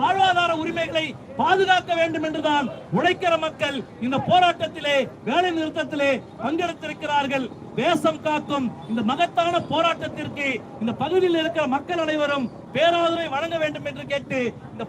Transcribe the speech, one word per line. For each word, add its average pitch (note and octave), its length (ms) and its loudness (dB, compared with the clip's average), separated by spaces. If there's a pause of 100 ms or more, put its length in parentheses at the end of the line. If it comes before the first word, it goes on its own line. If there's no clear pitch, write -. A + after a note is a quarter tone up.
வாழ்வாதார F4+ 520 4 (100)
உரிமைகளை E4 440 -2 (300)
பாதுகாக்க F#4 580 4
வேண்டும் E4 340 0
என்றுதான் D4+ 380 0 (320)
உழைக்கிற F4+ 400 2
மக்கள் D#4 400 -2 (220)
இந்த B3+ 160 -2 (120)
போராட்டத்திலே, D#4+ 680 4 (320)
வேலை F4 280 2
நிறுத்தத்திலே D4+ 540 -2 (320)
பங்கெடுத்திருக்கிறார்கள். D4 1040 -2 (300)
தேசம் D#4+ 460 2
காக்கும் D4 440 0 (220)
இந்த A3+ 140 -2
மகத்தான E4+ 520 2 (160)
போராட்டத்திற்கு D4+ 800 -2 (320)
இந்த A3+ 120 -2
பகுதியில் E4+ 480 2
இருக்கிற D#4+ 260 0
மக்கள் C#4+ 380 0
அனைவரும் D4 420 0 (280)
பேராதரவை E4+ 540 4
வழங்க D#4+ 300 -2
வேண்டும் D4+ 320 -2
என்று C#4 160 -10
கேட்டு, C#4 340 -4 (320)
இந்த A3+ 160 -8